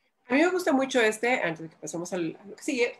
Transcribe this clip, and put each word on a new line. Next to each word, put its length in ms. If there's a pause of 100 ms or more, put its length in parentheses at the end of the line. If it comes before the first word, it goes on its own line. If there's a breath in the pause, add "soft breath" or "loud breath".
(280)
A 60
mí 60
me 80
gusta 240
mucho 280
este, 420
antes 200
de 60
que 80
pasemos 360
al, 300
a 40
lo 100
que 60
sigue, 380